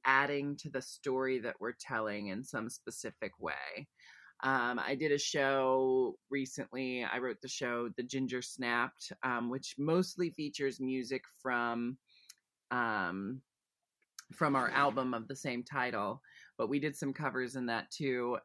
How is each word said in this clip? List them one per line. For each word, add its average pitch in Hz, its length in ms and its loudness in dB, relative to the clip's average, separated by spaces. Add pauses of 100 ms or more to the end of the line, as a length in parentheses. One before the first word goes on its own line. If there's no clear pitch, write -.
adding 143 540 4
to 156 100 -10
the 131 140 -2
story 131 560 0
that 113 220 -4
we're 120 200 -4
telling 104 460 -2
in 98 180 -4
some 113 240 -4
specific - 720 -8
way. 78 460 -6 (560)
Um, 123 360 2
I 120 160 0
did 143 180 0
a 143 60 4
show 131 1000 4 (140)
recently. 131 720 -4
I 113 140 -2
wrote 123 240 -2
the 135 60 -10
show 120 480 -2
The 127 60 -2
Ginger 127 380 -2
Snapped, 120 720 -2 (100)
um, 120 280 0
which 131 280 -4
mostly 170 520 2
features 143 500 -4
music 131 420 -2 (200)
from, 120 560 0 (720)
um, 107 720 0 (880)
from 143 240 2
our 127 140 2
album 135 420 4
of 113 160 -4
the 135 80 -8
same 123 260 -4
title, 120 600 -2 (340)
but 110 140 0
we 143 100 2
did 143 160 0
some 139 160 -2
covers 127 440 -2
in 127 100 -2
that 117 240 -2
too. 123 540 0